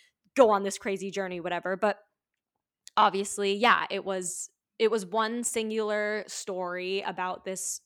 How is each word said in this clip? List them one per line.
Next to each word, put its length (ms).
go 140
on 140
this 140
crazy 320
journey, 300
whatever, 360
but 240
obviously, 580
yeah, 360
it 140
was, 460
it 120
was 160
one 380
singular 840
story 760
about 420
this 420